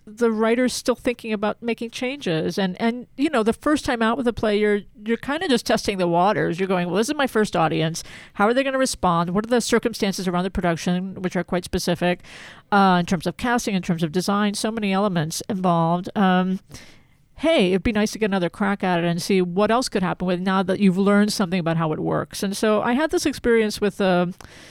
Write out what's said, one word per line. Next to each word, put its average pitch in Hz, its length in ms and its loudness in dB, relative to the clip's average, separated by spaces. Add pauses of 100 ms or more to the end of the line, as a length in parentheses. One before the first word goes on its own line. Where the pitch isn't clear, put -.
the 226 240 0
writer's 226 420 2
still - 220 0
thinking 233 380 -4
about 208 280 -2
making 233 300 -6
changes. 185 680 -4
And, 190 220 -2
and, 233 360 -2
you 277 120 0
know, 269 140 2
the 220 100 2
first 294 320 0
time 247 180 -2
out 220 140 2
with 247 120 0
a 233 40 0
play, 214 260 0
you're, 208 220 2 (240)
you're 226 120 0
kinda 320 320 -4
just 247 180 2
testing 208 320 0
the 180 80 2
waters. 170 540 2
You're 190 80 -2
going, 180 180 0
"Well, 170 100 -2
this 226 120 0
is 302 80 -4
my 277 100 0
first 214 300 0
audience. 160 480 0 (300)
How 202 120 2
are 240 80 4
they 269 80 2
gonna 269 160 -2
respond? 175 520 0
What 202 160 0
are 233 40 -4
the 247 100 4
circumstances 208 680 0
around 180 160 0
the 190 60 -4
production," 180 720 -2
which 185 120 -4
are 180 80 0
quite 180 220 -2
specific, 175 580 -2 (480)
uh, 196 300 6
in 175 60 -2
terms 180 200 -2
of 175 100 -4
casting, 240 380 -2
in 180 80 0
terms 165 220 -2
of 151 80 -2
design, 202 420 0
so 220 160 -2
many 208 220 -2
elements 180 560 0
involved. 175 680 0
Um, 185 440 2 (800)
hey, 285 300 2
it'd 180 140 2
be 247 100 0
nice 208 200 0
to 196 60 -10
get 220 80 0
another 190 240 0
crack 202 340 -2
at 180 180 2
it 170 40 0
and 170 160 -2
see 190 180 2
what 180 300 0
else 247 180 0
could 196 140 -2
happen 180 260 -2
with 180 120 0
now 190 220 0
that 185 160 -2
you've 190 200 4
learned 202 340 4
something 185 260 -2
about 165 200 0
how 160 140 0
it 156 60 -6
works. 160 440 -4
And 196 120 -4
so 214 280 2
I 240 100 0
had 311 180 0
this 349 140 -2
experience 226 560 0
with, 202 180 -2
uh, 180 280 2 (440)